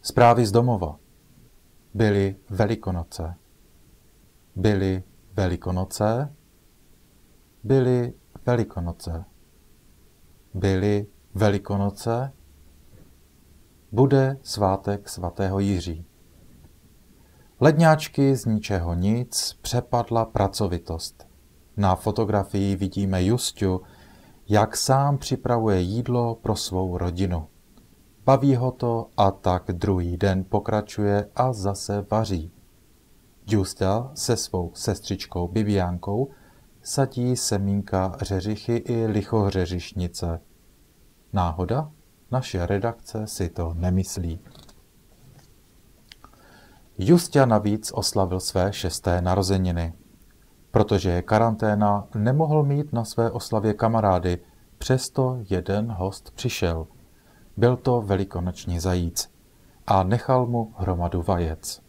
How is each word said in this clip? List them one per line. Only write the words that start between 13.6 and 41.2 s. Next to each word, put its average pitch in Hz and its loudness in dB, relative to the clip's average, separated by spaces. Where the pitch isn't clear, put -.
Bude 135 4
svátek 101 -2
svatého 95 -4
Jiří. 87 -4
Ledňáčky 151 4
z 127 -8
ničeho 101 -2
nic, 104 -2
přepadla 117 0
pracovitost. 92 -4
Na 95 4
fotografii 98 0
vidíme 95 0
Justu, 98 0
jak 104 2
sám 139 2
připravuje 113 0
jídlo 117 -2
pro 107 -2
svou 92 -4
rodinu. 87 -2
Baví 135 6
ho 123 0
to, 117 -2
a 98 6
tak 90 0
druhý 87 0
den 95 2
pokračuje 104 0
a 127 0
zase 101 -4
vaří. 98 -2
Justa 107 0
se 117 -2
svou 87 -6
sestřičkou - -4
Bibiánkou 101 -2
sadí 127 -2
semínka 98 -2
řeřichy 101 -4
i 117 -2
lichořeřišnice. 92 -2